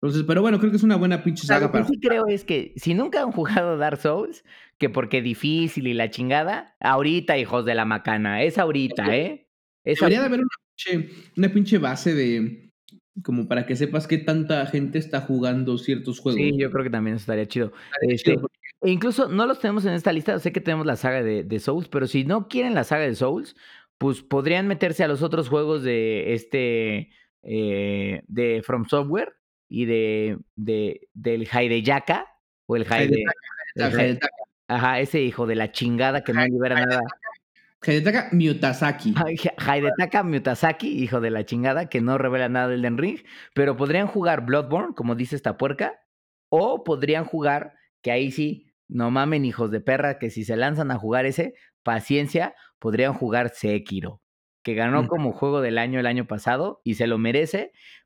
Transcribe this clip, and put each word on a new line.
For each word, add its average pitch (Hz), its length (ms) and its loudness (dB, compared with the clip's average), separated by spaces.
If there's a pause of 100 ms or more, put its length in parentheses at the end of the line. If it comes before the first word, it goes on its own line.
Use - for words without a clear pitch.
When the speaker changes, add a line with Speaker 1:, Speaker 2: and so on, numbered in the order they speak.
Speaker 1:
Entonces, 147 260 0
pero 165 140 4
bueno, 214 180 4
creo 214 100 4
que 202 60 0
es 208 80 4
una 214 140 6
buena 180 260 2
pinche 165 200 -2
Speaker 2:
O - 20 -6
sea, 151 100 4
Speaker 1:
saga - 120 2
Speaker 2:
lo - 40 0
que - 20 -6
Speaker 1:
para 220 120 2
Speaker 2:
sí 285 100 0
Speaker 1:
jugar. - 140 0
Speaker 2:
creo 226 180 2
es 202 160 -2
que 151 320 -2
si 165 180 0
nunca 262 280 0
han 254 100 -2
jugado 175 460 0
Dark 147 240 -2
Souls, 165 420 -2 (340)
que 139 120 0
porque 127 320 0
difícil 143 640 -2
y 120 60 0
la 117 160 0
chingada, 151 720 -2
ahorita, 147 560 2
hijos 123 260 0
de 117 120 0
la 113 100 2
macana, 107 580 0
es 165 140 0
ahorita, 135 580 0
¿eh? 180 320 -4 (380)
Es 151 160 0
Speaker 1:
Debería 190 180 6
de 269 60 2
Speaker 2:
ahorita. - 0 -
Speaker 1:
haber 247 160 2
una 180 680 -4
pinche, - 300 -20
una 185 160 4
pinche 202 240 4
base 147 360 0
de... 120 560 0 (540)
Como 120 240 -2
para 120 180 0
que 127 120 -2
sepas 147 300 -2
qué 165 100 2
tanta 156 480 0
gente 139 320 -2
está 147 240 -4
jugando 127 560 0
ciertos 123 420 -4
juegos. 127 220 0
Speaker 2:
Sí, 147 160 2
yo 139 120 0
creo 135 140 -2
que 127 60 -2
también 110 260 -2
estaría 107 300 -2
chido. 110 260 -2 (220)
Speaker 1:
Estaría 127 240 2
chido 160 180 4
Speaker 2:
Este, - 60 -2
Speaker 1:
porque - 160 -8 (240)
Speaker 2:
e 190 100 2
incluso 233 380 0
no 202 160 2
los 269 160 0
tenemos 208 240 0
en 185 80 2
esta 175 180 0
lista, 160 280 0
sé 170 120 -2
que 180 80 -2
tenemos 160 260 -2
la 131 120 0
saga 131 260 0
de, 107 220 0
de 104 160 -2
Souls, 160 260 -2
pero 135 200 -2
si 135 180 0
no 202 240 -2
quieren 247 240 0
la 147 100 2
saga 151 220 0
de 123 100 0
Souls, 127 400 -2 (420)
pues 135 240 0
podrían 160 460 0
meterse 185 380 0
a - 20 0
los 143 140 0
otros 160 260 0
juegos 151 360 0
de 113 500 0
este, 113 760 -2 (340)
eh, 101 840 -2
de 117 380 0
From 120 240 -2
Software 143 480 -2 (320)
y 120 160 -4
de, 110 520 0 (200)
de, 107 560 -4
del 113 300 -2
Hideyaka, 120 840 0 (400)
o - 80 -2
el 113 80 0
Hide-, 113 220 2
Speaker 1:
Hidetaka, 139 280 2 (420)
Speaker 2:
el - 80 -2 (100)
Hide-, 120 160 4
Speaker 1:
Hidetaka. 131 260 -2 (320)
Speaker 2:
ajá, 123 320 2
ese 139 220 0
hijo 120 260 0
de 110 80 0
la 110 160 -2
chingada 127 540 0
que - 80 -2
no 139 120 2
Speaker 1:
Hi-, 127 60 0
Speaker 2:
libera 127 240 0 (100)
nada. 127 160 0 (840)
Speaker 1:
Hidetaka, 165 460 2
Hidetaka 180 40 2
Miyazaki. 147 760 2
Speaker 2:
Hi-, 160 260 0
Hi-, 143 420 -2
Hidetaka 170 440 0
Miyazaki, 156 640 0 (160)
hijo 120 180 0
de 113 100 0
la 107 140 -2
chingada, 135 420 0
que 127 140 0
no 127 160 2
revela 127 320 0
nada 127 180 2
del 123 120 0
Elden 120 180 0
Ring, 185 220 -2 (340)
pero 139 240 2
podrían 156 300 2
jugar 170 380 0
Bloodborne, 131 500 0
como 120 200 -2
dice 123 220 -4
esta 113 200 -4
puerca, 143 440 -2 (480)
o 220 340 2
podrían 151 420 0
jugar, 151 500 -2 (260)
que 120 100 -2
ahí 131 200 0
sí, 151 360 -4 (200)
no 120 240 -2
mamen, 143 340 2
hijos 117 260 -2
de 107 100 -2
perra, 135 380 0
que 113 100 -4
si 110 160 -8
se 113 100 -2
lanzan 143 360 0
a 123 60 -2
jugar 113 280 0
ese, 156 300 -2 (280)
paciencia, 143 720 0 (260)
podrían 120 340 2
jugar 120 360 0
Sekiro, 104 720 -4 (420)
que 113 120 -2
ganó 120 240 2
Speaker 1:
Ujú. 123 100 0
Speaker 2:
como 151 240 0
juego 143 280 0
del 117 160 0
año 127 220 -2
el 123 60 0
año 120 220 -2
pasado 127 560 -4
y 117 120 0
se 117 120 0
lo 117 100 0
merece, 143 540 0 (340)